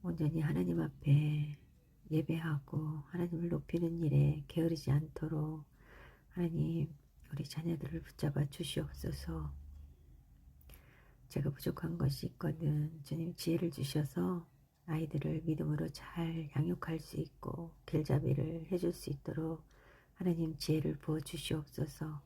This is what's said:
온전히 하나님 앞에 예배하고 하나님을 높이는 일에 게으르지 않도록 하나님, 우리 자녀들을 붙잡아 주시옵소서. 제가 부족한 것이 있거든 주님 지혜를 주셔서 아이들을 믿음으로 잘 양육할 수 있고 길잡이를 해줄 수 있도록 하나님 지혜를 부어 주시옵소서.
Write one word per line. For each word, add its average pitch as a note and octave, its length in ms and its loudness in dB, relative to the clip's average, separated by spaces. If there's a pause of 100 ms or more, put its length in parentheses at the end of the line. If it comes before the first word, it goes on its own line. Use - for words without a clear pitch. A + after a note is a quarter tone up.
온전히 D#3+ 360 2
하나님 E3+ 400 4
앞에 D3+ 760 4 (540)
예배하고 D#3 960 0
하나님을 E3+ 400 0
높이는 E3+ 520 0
일에 C#3+ 460 6
게으르지 E3 460 2
않도록 D#3 720 0 (640)
하나님, E3 600 0 (440)
우리 C#3+ 100 -6
자녀들을 E3 580 -4
붙잡아 C#3+ 480 0
주시옵소서. D#3 1040 -4 (1800)
제가 D3 220 0
부족한 E3 480 -4
것이 C#3 280 0
있거든 D3+ 640 0 (140)
주님 E3 300 -2
지혜를 E3+ 360 2
주셔서 E3 760 0 (400)
아이들을 D#3 580 -2
믿음으로 D#3 460 0
잘 E3 640 -4
양육할 E3 440 0
수 - 180 -8
있고 - 560 -6 (100)
길잡이를 D3+ 880 2
해줄 F3 220 2
수 - 160 -8
있도록 D#3+ 520 -4 (520)
하나님 E3 420 2
지혜를 D3+ 420 2
부어 D#3 220 0
주시옵소서. D3+ 1040 -4